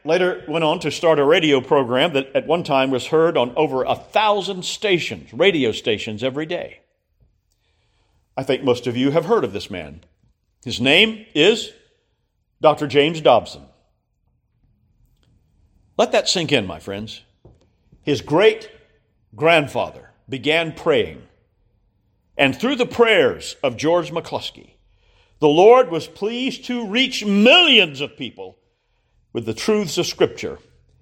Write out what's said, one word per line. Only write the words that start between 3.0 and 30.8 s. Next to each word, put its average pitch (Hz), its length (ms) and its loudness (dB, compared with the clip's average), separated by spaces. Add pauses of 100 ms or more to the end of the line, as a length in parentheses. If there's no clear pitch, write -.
heard 160 300 2
on 123 180 -2
over 135 280 0
a 127 120 -2
thousand 202 720 -2
stations, 139 680 -4
radio 143 380 2
stations, 107 520 -6
every 135 220 -4
day. - 360 -10 (1600)
I 135 60 -6
think 147 200 -2
most 131 220 0
of 123 100 -4
you 131 160 0
have 160 140 0
heard 202 180 0
of 107 80 -4
this 98 200 -10
man. 80 300 -14 (600)
His 117 160 -8
name 180 540 0
is 190 380 2 (920)
Doctor 151 240 2
James 143 340 0
Dobson. 127 440 2 (2250)
Let 233 140 0
that 214 180 -2
sink 165 220 -2
in, 113 160 0
my 82 100 -12
friends. 104 460 -12 (800)
His 143 180 -2
great-grandfather 147 1900 -2 (180)
began 151 420 -2
praying, 95 520 -2 (1120)
and 135 180 0
through 269 200 -2
the 240 100 -2
prayers 180 800 2
of 127 120 -2
George 156 360 -2
McCluskey, - 580 -10 (680)
the 151 100 4
Lord 202 420 6
was 160 160 -6
pleased 240 580 -6
to 240 220 -6
reach 233 380 -4
millions 208 760 4
of 143 180 -10
people 95 400 -14 (760)
with 117 120 -6
the 113 80 -6
truths 208 440 -2
of 175 100 0
Scripture - 500 -4 (440)